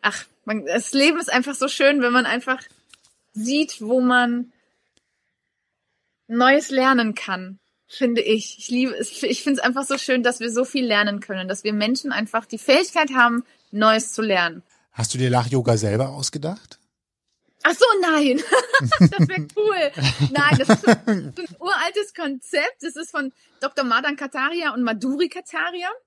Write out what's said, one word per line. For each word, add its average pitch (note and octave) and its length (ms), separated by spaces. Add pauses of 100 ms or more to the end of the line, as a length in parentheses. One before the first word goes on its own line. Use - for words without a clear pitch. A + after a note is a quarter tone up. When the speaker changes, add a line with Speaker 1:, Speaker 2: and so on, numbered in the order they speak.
Speaker 1:
Ach, - 240 (200)
man, G#3 200
das F3+ 280
Leben D4 260
ist - 120
einfach B3+ 220
so C4 140
schön, C#4+ 340
wenn B3 100
man B3 140
einfach B3+ 340 (760)
sieht, B3 480
wo A#3+ 200
man B3 500 (1800)
Neues B3+ 420
lernen B3+ 440
kann, F#3 460 (280)
finde A#3+ 340
ich. G#3+ 380
Ich - 100
liebe B3 260
es, - 280
ich B3+ 200
find's C#4 160
einfach B3+ 240
so C4+ 140
schön, B3+ 260
dass B3 160
wir A#3 120
so A#3+ 140
viel C4 200
lernen G#3 340
können, F#3+ 280
dass F#3+ 160
wir G#3+ 100
Menschen A#3 380
einfach A3+ 340
die A3+ 120
Fähigkeit D4+ 560
haben, A#3+ 300 (280)
Neues A3 420
zu - 80
lernen. F3 420 (300)
Speaker 2:
Hast A2+ 200
du C3 40
dir B2+ 120
Lach-Yoga B2 480
selber A2 320
ausgedacht? C#3+ 680 (840)
Speaker 1:
Ach E4 120
so, A#4+ 100 (160)
nein. D4+ 440
<laughs> - 60 (600)
Das E3 160
wär - 180 (100)
cool. G4 360 (400)
Nein, C#4+ 260
das C4 120
ist A3 120
so - 80 (220)
ein D3+ 220 (260)
uraltes F#4 560
Konzept. D4+ 680
Das D4+ 140
ist D4+ 160
von C#4 200 (280)
Doktor C#4 240
Madan C4 320
Kataria D4 580
und A#3+ 80
Madhuri B3+ 480
Kataria. F4 600 (180)